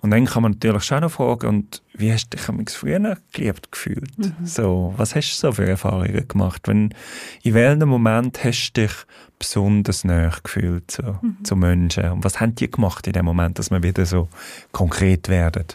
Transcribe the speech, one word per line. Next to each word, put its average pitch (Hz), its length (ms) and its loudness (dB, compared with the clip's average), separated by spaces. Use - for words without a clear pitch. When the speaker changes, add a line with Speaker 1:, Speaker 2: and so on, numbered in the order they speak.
Speaker 1:
Und 104 100 2
dann 117 140 4
kann 117 180 0
man 107 100 2
natürlich 104 300 0
schon 143 180 -2
noch 160 100 0
fragen, 120 360 -2
und 104 340 -2
wie 110 180 0
hast 113 180 -2
du - 80 -8
dich - 120 -10
amigs - 260 -6
früher 190 420 -2
geliebt - 400 -6
gefühlt? - 460 -8
Speaker 2:
Mhm. 196 160 -2
Speaker 1:
So, 92 520 0
was - 180 -2
hast 151 160 -2
du - 40 -6
so 131 60 2
für 98 140 0
Erfahrungen 98 600 0
gemacht? 95 400 -2
Wenn, 107 260 2
in 113 100 2
welchem 143 360 6
Moment 117 540 2
hast - 300 -2
du 117 80 2
dich 107 100 2
besonders 101 640 0
nahe 85 280 2
gefühlt, 87 480 -2
so, 101 300 -6
Speaker 2:
Mhm. 208 240 -2
Speaker 1:
zu 101 100 0
Menschen? 87 560 2
Und 92 140 -4
was - 160 -2
haben 113 140 0
die 120 140 -2
gemacht - 380 -2
in 95 60 -2
dem 90 120 2
Moment, 85 340 2
dass - 120 -4
man 90 120 0
wieder 92 220 2
so 85 220 0
konkret 92 560 2
werden? 85 460 2